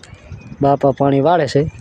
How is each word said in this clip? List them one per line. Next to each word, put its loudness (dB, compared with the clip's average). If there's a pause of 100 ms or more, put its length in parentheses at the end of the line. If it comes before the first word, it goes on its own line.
(600)
બાપા 2
પાણી 0
વાળે 0
છે, -2